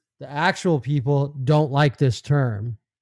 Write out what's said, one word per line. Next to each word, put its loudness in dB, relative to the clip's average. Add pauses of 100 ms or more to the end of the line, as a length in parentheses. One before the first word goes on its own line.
(180)
the -14
actual 0
people 0 (160)
don't 2
like 2
this 0
term. -2 (260)